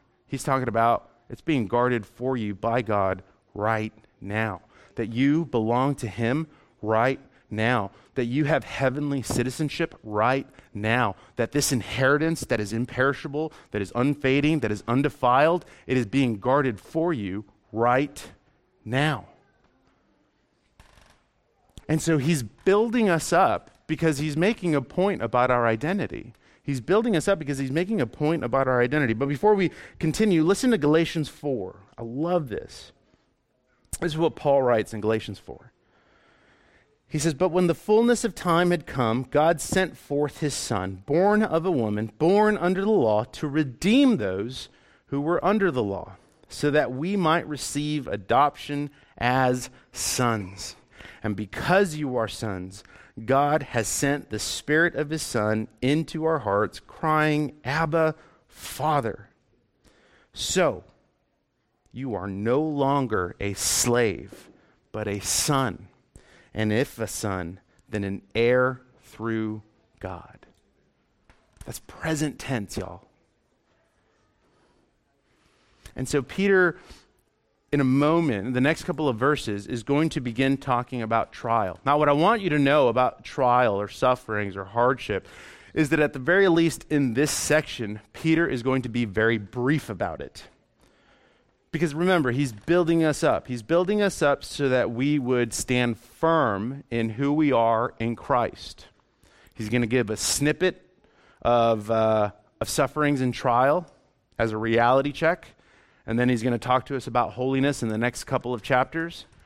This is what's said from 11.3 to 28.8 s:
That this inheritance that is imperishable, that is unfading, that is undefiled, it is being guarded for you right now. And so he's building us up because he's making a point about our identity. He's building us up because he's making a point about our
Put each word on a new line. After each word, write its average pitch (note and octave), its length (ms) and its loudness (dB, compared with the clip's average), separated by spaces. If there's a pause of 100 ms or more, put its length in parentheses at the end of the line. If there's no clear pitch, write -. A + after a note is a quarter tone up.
That A#2 160 -2
this C#3+ 220 -2
inheritance C#3+ 680 0
that A2+ 180 -2
is G#2 120 -6
imperishable, C3+ 800 -2 (200)
that G#2 100 -2
is F#2 140 -8
unfading, C#3+ 640 2
that A2 100 -2
is G#2+ 160 -6
undefiled, C#3 760 2 (240)
it B2+ 80 0
is A#2+ 100 0
being A#2+ 320 0
guarded B2+ 400 0
for E3 340 -4
you G2+ 320 -6 (280)
right B2 580 0 (540)
now. B2+ 420 -2 (2500)
And D#3 120 0
so D#3+ 180 2
he's C#3 260 0
building G#3+ 640 2
us E3 240 0
up D#3 400 2 (160)
because D#3 300 0
he's D3 180 -4
making F3 400 0
a C#3+ 40 2
point F3+ 420 -2
about B2 280 2
our A#2+ 160 4
identity. A#2 680 -2 (280)
He's C3+ 180 -4
building G#3 360 2
us D3 100 0
up G3 140 2
because C#3 180 -4
he's C3 140 -4
making F3+ 280 -2
a A#2+ 60 2
point D3+ 380 -2
about C3 240 0
our B2+ 120 2